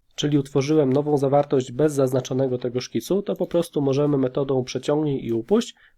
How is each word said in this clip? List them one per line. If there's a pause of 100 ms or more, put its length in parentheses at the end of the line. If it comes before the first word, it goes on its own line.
(140)
czyli
utworzyłem
nową
zawartość
bez
zaznaczonego
tego
szkicu,
to
po
prostu
możemy
metodą
przeciągnij
i
upuść (240)